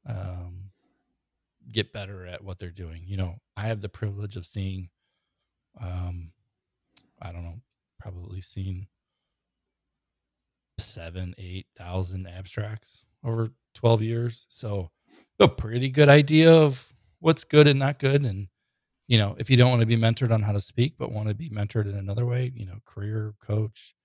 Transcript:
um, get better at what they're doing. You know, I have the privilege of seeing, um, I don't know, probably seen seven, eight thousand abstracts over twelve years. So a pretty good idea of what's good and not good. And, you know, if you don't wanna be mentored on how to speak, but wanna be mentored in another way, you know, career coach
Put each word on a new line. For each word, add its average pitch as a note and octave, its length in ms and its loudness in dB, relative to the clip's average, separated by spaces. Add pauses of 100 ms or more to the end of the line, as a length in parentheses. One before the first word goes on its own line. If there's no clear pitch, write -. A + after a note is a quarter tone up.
um, F#2 640 -12 (1000)
get G#2+ 200 -4
better G2 340 -12
at F2+ 160 -14
what F#2+ 160 -12
they're F2+ 120 -12
doing. E2+ 360 -14
You G2 100 -8
know, F#2 200 -4 (200)
I G#2 100 -6
have A2+ 140 -4
the G#2 80 -10
privilege G2+ 480 -8
of F2+ 100 -12
seeing, F#2+ 440 -8 (880)
um, F2 500 -10 (920)
I E2+ 100 -14
don't E2+ 120 -14
know, E2+ 160 -14 (380)
probably F#2 420 -14
seen F#2+ 460 -10 (1900)
seven, F2 600 -12
eight F#2 280 -14 (100)
thousand F#2 500 -8
abstracts G2+ 760 -14 (200)
over A2+ 280 -4 (240)
twelve A2+ 280 4
years. A#2 460 -4
So G2+ 420 -8 (500)
a F#3 80 8
pretty B2 400 -4
good C#3+ 200 6
idea D3+ 440 8
of D3+ 320 6 (360)
what's E3 240 2
good D3 220 8
and C#3 120 4
not C#3 200 -2
good. C#3 260 2
And, G2 240 -6 (600)
you A#2+ 100 4
know, G2+ 200 2
if - 100 -6
you C3 80 6
don't B2 140 8
wanna A#2 160 4
be A#2 100 2
mentored A2+ 360 2
on G#2+ 100 2
how G#2 100 -2
to G2+ 80 0
speak, - 380 -2
but - 140 -8
wanna G#2+ 220 -4
be D3 140 -10
mentored G#2 400 -4
in G2+ 80 -8
another G2+ 300 -4
way, B2+ 280 -2
you A2+ 120 -12
know, F#2 180 -14
career G#2+ 560 -8
coach A2 540 -4 (100)